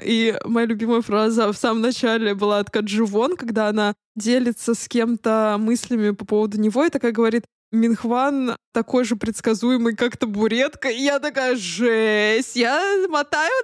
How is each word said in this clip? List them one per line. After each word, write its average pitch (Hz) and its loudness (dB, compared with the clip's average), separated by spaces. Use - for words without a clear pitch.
И 226 2
моя 233 0
любимая 226 0
фраза 220 2
в 202 -6
самом 226 0
начале 226 0
была 208 0
от 202 -4
Кан 208 -2
Жи 208 0
Вон, 226 0
когда 220 -2
она 208 0
делится 233 0
с - -6
кем-то 220 0
мыслями 220 0
по 202 -8
поводу 214 0
него 214 2
и 339 2
такая 240 0
говорит: 226 0
Минхван 240 0
такой 247 2
же 226 -2
предсказуемый, 233 0
как 240 -2
табуретка. 226 -2
И 240 -4
я 285 2
такая: 262 -2
«Жесть!» 214 0
Я 247 2
мотаю 302 0